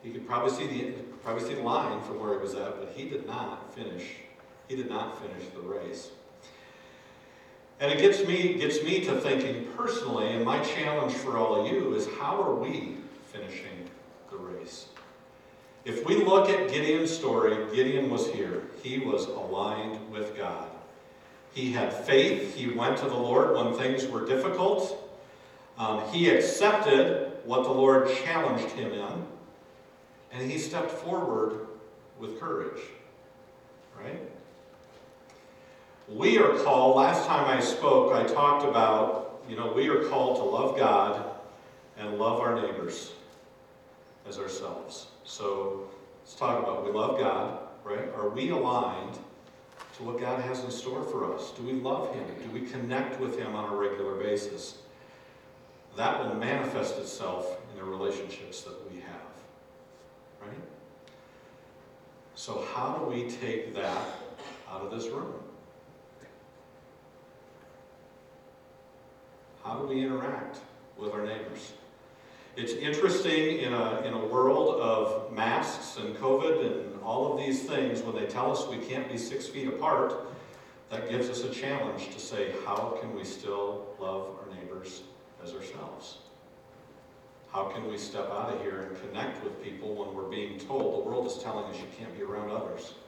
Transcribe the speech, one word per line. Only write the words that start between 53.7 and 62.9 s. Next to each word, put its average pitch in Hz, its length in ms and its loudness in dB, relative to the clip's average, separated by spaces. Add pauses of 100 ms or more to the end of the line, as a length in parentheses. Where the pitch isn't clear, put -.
a - 20 -2
regular 101 400 0
basis? 104 600 -2 (1200)
That - 260 2
will 107 120 -2
manifest - 640 -2
itself - 580 -6 (160)
in 98 60 -14
the 92 40 -10
relationships - 800 -6
that - 280 -14
we 90 120 -14
have, - 260 -16 (1120)
right? 107 220 -14 (1700)
So - 380 -6
how - 200 -2